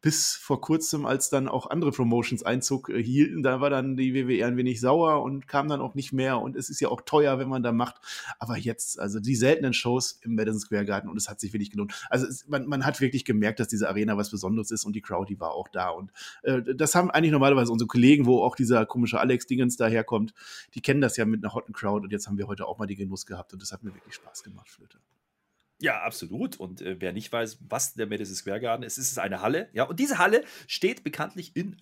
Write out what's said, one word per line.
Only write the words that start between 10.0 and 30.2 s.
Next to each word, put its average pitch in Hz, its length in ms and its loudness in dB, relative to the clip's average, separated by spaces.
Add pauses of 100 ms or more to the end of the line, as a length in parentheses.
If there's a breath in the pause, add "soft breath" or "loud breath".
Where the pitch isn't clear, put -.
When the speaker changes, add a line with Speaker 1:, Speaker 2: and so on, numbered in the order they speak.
Speaker 1:
im 117 140 -4
Madison 110 240 0
Square 101 240 -2
Garden 101 240 -2
und - 80 -10
es 104 140 -6
hat 107 100 -16
sich 104 140 -8
wirklich 101 180 -4
gelohnt. 104 220 -6 (160 loud breath)
Also 123 180 0
es, - 220 -10
man, 135 160 -4
man 135 200 -2
hat - 140 -2
wirklich 131 240 0
gemerkt, 107 380 0
dass 107 80 -2
diese 104 180 -2
Arena 104 300 0
was 101 120 -2
Besonderes 101 420 -4
ist 110 120 -4
und 101 100 -6
die 107 80 -6
Crowd, 98 320 -4
die 95 60 -10
war 82 140 -4
auch 90 160 -8
da. 92 180 -4
Und, 90 240 -8 (300 loud breath)
äh, 127 200 0 (140)
das 151 200 0
haben 180 140 6
eigentlich 156 220 4
normalerweise 135 400 6
unsere 117 160 2
Kollegen, 131 380 8
wo 123 180 6
auch 123 140 2
dieser 117 280 4
komische 117 360 0
Alex 127 260 2
Dingens 123 300 2
daherkommt, 113 560 2 (400 loud breath)
die - 80 -12
kennen 139 180 2
das 127 160 2
ja 95 80 0
mit 107 220 0
einer 95 80 -4
hotten 110 180 -6
Crowd. 104 320 -2
Und 98 80 -8
jetzt 104 160 -6
haben 101 100 -4
wir 98 100 -4
heute 98 200 -8
auch 82 100 -8
mal 104 100 -6
den 95 100 -8
Genuss 98 280 -8
gehabt 90 280 -14
und 95 80 -16
das 98 100 -12
hat 98 120 -16
mir 101 120 -12
wirklich - 200 -20
Spaß - 280 -20
gemacht, 98 260 -20
Flöte. - 300 -20 (840)
Speaker 2:
Ja, 110 220 -2
absolut. 113 520 -8
Und, 92 260 -14
äh, 92 180 -6
wer 92 120 -6
nicht 104 220 -8
weiß, 117 240 -4 (100)
was - 280 -6
der 113 120 -4
Madison 101 280 -8
Square 101 260 -6
Garden 120 220 -2
ist, 117 140 -10
ist 131 140 -4
es - 60 -8
eine - 240 -4
Halle. 151 320 0
Ja, 139 100 2
und 165 160 -4
diese 277 180 0
Halle 269 280 6 (200 loud breath)